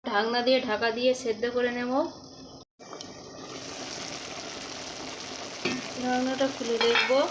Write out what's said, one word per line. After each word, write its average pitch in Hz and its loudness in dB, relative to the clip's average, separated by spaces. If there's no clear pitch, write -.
ঢাকনা 226 2
দিয়ে, 262 8
ঢাকা 214 2
দিয়ে 254 6
সেদ্ধ 220 0
করে 247 4
নেব। 247 -2
ঢাকনাটা 254 2
খুলে 233 0
দেখব 233 6